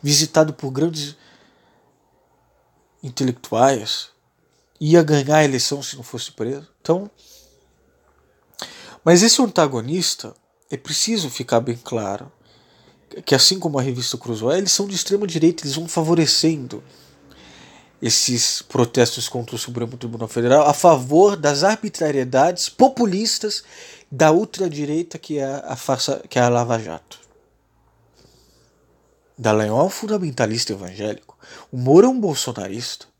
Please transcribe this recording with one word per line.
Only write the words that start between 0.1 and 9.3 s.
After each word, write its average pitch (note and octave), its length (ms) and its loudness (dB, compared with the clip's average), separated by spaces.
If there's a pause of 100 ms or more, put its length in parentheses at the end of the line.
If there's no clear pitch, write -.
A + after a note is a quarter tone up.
por C#3 180 -10
grandes D3 440 -4 (1900)
intelectuais, B2 1040 -2 (720)
ia D#3+ 220 6
ganhar D3 360 2
a D#3 60 6
eleição C#3 400 -2
se - 120 -12
não C3 80 -18
fosse - 280 -14
preso. C3+ 360 -10 (120)
Então, F#3+ 300 -2 (1900)
mas F3 200 6
esse A3+ 180 4